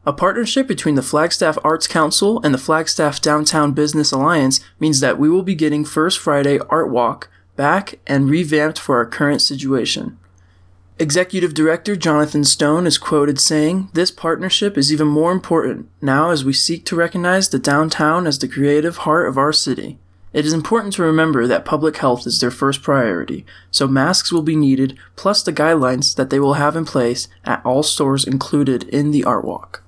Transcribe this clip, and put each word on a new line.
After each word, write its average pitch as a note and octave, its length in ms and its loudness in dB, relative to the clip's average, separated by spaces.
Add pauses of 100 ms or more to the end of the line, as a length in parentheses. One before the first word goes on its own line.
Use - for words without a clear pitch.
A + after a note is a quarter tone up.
A C#3+ 80 -2
partnership A3+ 540 0
between D3+ 300 -2
the C3 40 2
Flagstaff D#3 640 0
Arts D#3+ 240 0
Council F3+ 560 0
and D3 100 2
the C3 60 0
Flagstaff D#3 640 -2
Downtown D3+ 500 2
Business D3+ 400 0
Alliance C3+ 480 2 (220)
means D3+ 180 2
that C3 180 2
we D3+ 140 2
will F#3 140 2
be F#3+ 100 -2
getting D3+ 300 0
First D#3+ 340 0
Friday C#3+ 400 0 (120)
Art D#3+ 200 0
Walk - 400 -2 (240)
back D#3 500 -2
and C#3 240 2
revamped D3+ 520 0
for C3+ 160 0
our A#2 100 0
current C#3+ 340 -2
situation. C3+ 760 -4 (800)
Executive F3 560 0
Director D#3+ 400 0
Jonathan D3+ 480 0
Stone D3+ 420 2
is D#3+ 140 2
quoted D3 400 0
saying, E3 540 0
"This F3 180 0
partnership F#3 640 -2
is C#3 160 2
even D3+ 140 2
more D3+ 240 2
important E3 580 -2 (120)
now D3 300 2
as C#3+ 140 0
we C3+ 80 0
seek - 340 -2
to F3 100 -4
recognize F3 540 0
the - 100 0
downtown D#3 680 2
as C#3+ 140 -2
the C3+ 80 -4
creative D3 480 0
heart E3 320 0
of C3+ 100 -2
our D3 140 2
city. - 480 -4 (320)
It D3+ 120 0
is D3+ 80 0
important G3+ 420 -2
to F3 100 -2
remember D#3 420 2
that - 180 0
public D#3 340 -2
health B2 280 0
is A#2 140 -2
their B2 100 0
first C#3 320 -4
priority, A2 640 -2 (240)
so C#3 160 2
masks C3+ 460 2
will E3 100 2
be D#3 140 0
needed, C3+ 420 2 (160)
plus G3+ 300 -2
the F3 80 -2
guidelines C#3+ 640 0
that C3 140 -2
they C#3 100 2
will C#3 140 2
have D3 200 0
in E3 120 -4
place B2 420 -2 (160)
at - 200 -4
all C3 200 0
stores C3+ 400 0
included C3+ 640 -2
in D3 240 0
the C#3+ 100 2
Art A2+ 220 -2
Walk." - 440 -10